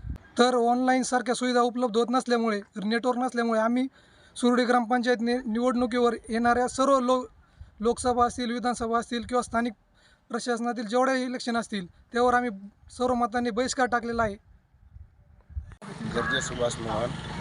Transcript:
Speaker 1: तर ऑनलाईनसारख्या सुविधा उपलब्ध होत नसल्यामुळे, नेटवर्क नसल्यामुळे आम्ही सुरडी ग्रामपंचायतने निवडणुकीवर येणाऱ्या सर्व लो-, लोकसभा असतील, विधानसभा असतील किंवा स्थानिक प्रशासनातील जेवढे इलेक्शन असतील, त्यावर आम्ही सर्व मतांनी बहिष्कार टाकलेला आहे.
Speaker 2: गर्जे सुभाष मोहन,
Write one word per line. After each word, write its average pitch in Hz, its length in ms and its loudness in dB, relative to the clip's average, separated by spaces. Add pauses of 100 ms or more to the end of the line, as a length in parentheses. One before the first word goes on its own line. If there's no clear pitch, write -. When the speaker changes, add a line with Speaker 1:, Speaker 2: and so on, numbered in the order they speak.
(380)
Speaker 1:
तर 254 160 6
ऑनलाईनसारख्या 247 800 2
सुविधा 247 260 2
उपलब्ध 240 360 0
होत 233 140 4
नसल्यामुळे, 233 500 0 (240)
नेटवर्क 233 340 0
नसल्यामुळे 233 420 0
आम्ही 240 260 2 (500)
सुरडी 247 280 4
ग्रामपंचायतने 240 720 2
निवडणुकीवर 240 760 0 (140)
येणाऱ्या 240 400 2
सर्व 269 320 4
लो-, 254 240 2 (560)
लोकसभा 240 460 2
असतील, 240 240 -4
विधानसभा 233 480 -2
असतील 233 300 -4
किंवा 247 140 0
स्थानिक 233 300 -2 (560)
प्रशासनातील 233 580 -4
जेवढे 254 360 2
इलेक्शन 247 340 -4
असतील, 202 300 -4
त्यावर 247 480 0
आम्ही 247 160 0 (400)
सर्व 247 240 -2
मतांनी 240 360 0
बहिष्कार 247 360 0
टाकलेला 233 360 -2
आहे. 208 120 -2 (1800)
Speaker 2:
गर्जे 127 260 0
सुभाष 120 360 -2
मोहन, 113 340 -4 (300)